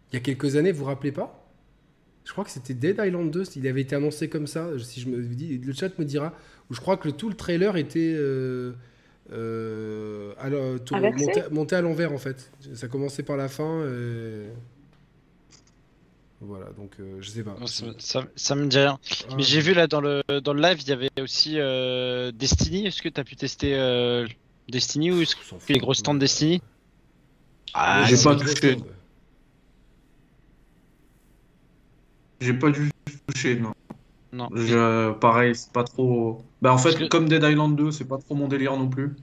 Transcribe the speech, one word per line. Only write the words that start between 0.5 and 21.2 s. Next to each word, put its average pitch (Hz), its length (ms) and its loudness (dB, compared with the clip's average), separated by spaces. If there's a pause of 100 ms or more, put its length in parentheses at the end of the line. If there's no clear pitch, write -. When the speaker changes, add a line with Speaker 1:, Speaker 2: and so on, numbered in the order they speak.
Speaker 1:
années, 160 140 4
vous 151 100 -4
vous 135 40 -6
rappelez 139 260 -4
pas ? - 400 -10 (760)
Je - 60 -14
crois 196 140 -6
que - 60 -10
c'était 131 240 -10
Dead 170 300 0
Island 175 280 0
deux, 185 120 -4 (120)
il 135 100 -4
avait 131 140 0
été 135 160 -2
annoncé 147 320 -2
comme 151 180 -4
ça, 165 220 -6 (100)
si 120 220 -10
je 123 80 -8
me 120 140 -4
dis, 127 360 -6
le 131 140 -6
chat 185 260 -6
me 165 60 -2
dira, 147 280 -4 (380)
où 127 40 -6
je 120 60 -8
crois 190 160 0
que 185 120 -4
le, 139 40 0
tout 226 160 -6
le 196 60 -4
trailer 180 420 0
était, 165 400 0
euh, 131 560 -2 (600)
euh, 110 1040 -8
à 135 120 -6
la, 131 280 -2
tour-, 120 200 -6
Speaker 2:
Inversé 143 280 0
Speaker 1:
monté, - 240 0
monté 151 260 -2
à 180 40 2
l'envers, 165 320 0
en 135 60 -6
fait. 131 340 -10 (220)
Ça 120 120 -12
commençait 139 380 -6
par 143 120 -4
la 135 120 -2
fin, 156 360 -4
et... 117 600 -6 (2000)
Voilà, 101 260 -12 (120)
donc, 101 220 -16
euh, 95 200 -12
je 98 100 -12
sais 113 120 -8
pas. 101 160 -10
Speaker 3:
Non, - 80 -10
ça, - 200 -8 (120)
ça, - 260 -4 (120)
ça - 180 -2
me 143 120 2
dit 131 120 4
rien. 139 220 4 (280)
Speaker 1:
Ah. 131 80 -10
Speaker 3:
Mais 135 60 0
j'ai 135 180 4
vu 170 140 4
là 170 140 6
dans 151 120 0
le, 143 220 0 (220)
dans 147 80 0
le 143 80 0
live, 170 200 6
il 135 100 -8
y - 20 2
avait 131 180 0 (100)